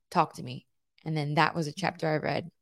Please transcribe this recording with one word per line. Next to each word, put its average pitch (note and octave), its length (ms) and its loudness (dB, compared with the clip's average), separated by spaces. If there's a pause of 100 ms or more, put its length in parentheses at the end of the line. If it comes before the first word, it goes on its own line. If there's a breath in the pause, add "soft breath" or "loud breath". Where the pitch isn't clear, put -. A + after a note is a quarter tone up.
(120)
talk D#3+ 240 2
to - 80 -12
me." B2+ 240 -12 (380)
And D#3+ 120 -2
then D3 180 0
that D#3 200 4
was D#3+ 120 -2
a D3 60 -8
chapter E3+ 360 -2
I D#3 100 2
read. D3+ 320 -2 (100)